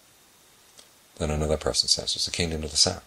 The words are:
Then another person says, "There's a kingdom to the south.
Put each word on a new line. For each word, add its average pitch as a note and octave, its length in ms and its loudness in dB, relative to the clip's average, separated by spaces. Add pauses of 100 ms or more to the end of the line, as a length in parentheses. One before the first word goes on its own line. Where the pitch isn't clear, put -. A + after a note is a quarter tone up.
(1160)
Then D2+ 140 -2
another D2+ 260 2
person - 320 0
says, - 240 0
"There's - 160 -2
a - 20 -8
kingdom D#2+ 300 0
to D#2 80 -6
the - 80 -4
south. - 300 2